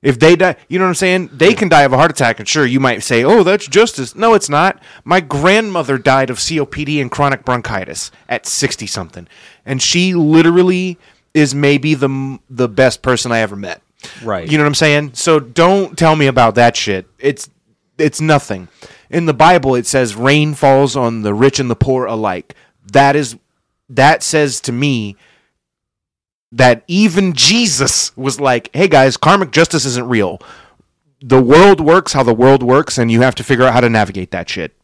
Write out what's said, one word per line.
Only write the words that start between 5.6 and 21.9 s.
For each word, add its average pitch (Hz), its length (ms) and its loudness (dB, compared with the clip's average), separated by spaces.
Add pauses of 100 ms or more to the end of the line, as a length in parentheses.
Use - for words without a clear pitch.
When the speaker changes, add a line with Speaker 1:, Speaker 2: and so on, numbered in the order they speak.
Speaker 1:
died 131 320 0
of 123 80 -8
C 160 220 -4
O 139 60 -4
P 147 180 -10
D 147 160 -4
and 127 100 -6
chronic 139 340 -2
bronchitis 113 680 -8 (160)
at 117 180 -8
sixty - 400 -6
something, 87 400 -12 (400)
and 131 160 -6
she 180 320 -2
literally 175 840 2 (360)
is 147 180 0
maybe 143 420 0
the 139 140 -2
m-, 135 300 -8 (100)
the 123 200 -4
best 123 340 0
person 123 300 -2
I 113 80 0
ever 104 160 -6
met. 95 260 -12 (400)
Speaker 2:
Right. 104 260 -8
Speaker 1:
You 151 80 0
know 151 60 2
what 147 60 2
I'm 147 80 -4
saying? 147 380 -2
So 160 260 0
don't 165 580 0
tell 160 160 4
me 147 140 2
about 120 260 2
that 120 220 4
shit. 95 300 -6 (120)
It's, - 320 -4 (480)
it's 151 220 -2
nothing. 135 480 -2 (420)
In 170 160 -4
the 156 80 0
Bible, 147 400 2
it 120 120 -2
says, 123 280 -2
"Rain 143 400 0
falls 135 420 2
on 117 260 -2
the 104 120 -2
rich 131 240 2
and 131 100 -4
the 117 80 -2
poor 131 300 -2